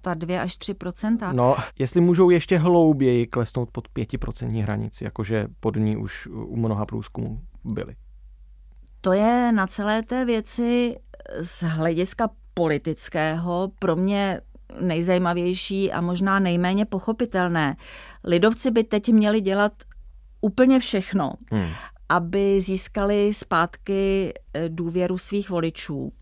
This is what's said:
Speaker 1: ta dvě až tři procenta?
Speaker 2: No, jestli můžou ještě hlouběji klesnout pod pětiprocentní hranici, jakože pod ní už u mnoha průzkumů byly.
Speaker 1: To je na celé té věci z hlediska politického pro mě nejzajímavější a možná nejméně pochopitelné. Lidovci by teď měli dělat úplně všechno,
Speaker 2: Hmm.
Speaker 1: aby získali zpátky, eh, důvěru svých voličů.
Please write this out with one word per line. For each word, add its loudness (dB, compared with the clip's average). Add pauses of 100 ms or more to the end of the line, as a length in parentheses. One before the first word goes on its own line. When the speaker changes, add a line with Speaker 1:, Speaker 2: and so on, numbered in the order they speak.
Speaker 1:
ta -2
dvě -4
až -6
tři -8
procenta? -4
Speaker 2:
No, 4 (220)
jestli 2
můžou 6
ještě 4
hlouběji 6
klesnout -2
pod -10
pětiprocentní -6
hranici, -4
jakože -4 (140)
pod -2
ní 0
už -10
u -10
mnoha -2
průzkumů -8 (240)
byly. -8 (1040)
Speaker 1:
To 0
je 2
na 0
celé -4
té -4
věci -2 (460)
z -8
hlediska 0 (240)
politického -2
pro 0
mě 0 (400)
nejzajímavější 0
a -2
možná 0
nejméně 2
pochopitelné. -2 (480)
Lidovci 2
by 2
teď 0
měli 4
dělat 0 (680)
úplně 4
všechno, -2 (180)
Speaker 2:
Hmm. 0 (400)
Speaker 1:
aby 2
získali 0
zpátky, 0 (220)
eh, -2
důvěru -2
svých -6
voličů. -4